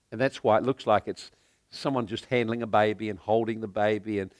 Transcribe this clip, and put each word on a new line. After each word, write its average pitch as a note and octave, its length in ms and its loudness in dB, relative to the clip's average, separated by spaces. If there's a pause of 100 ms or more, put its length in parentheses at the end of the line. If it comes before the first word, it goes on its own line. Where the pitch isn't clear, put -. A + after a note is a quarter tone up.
(120)
And A2+ 80 -8
that's C3+ 240 -2
why A2 140 6
it F#2 60 2
looks B2+ 240 -2
like G#2 200 2
it's - 220 -10 (400)
someone C3 360 -4
just G#2+ 200 -8
handling A#2 360 0
a A#2 60 -6
baby G#2+ 420 2
and G2 80 -6
holding A2 420 0
the A2 80 -8
baby G#2 520 0
and, F#2+ 200 -6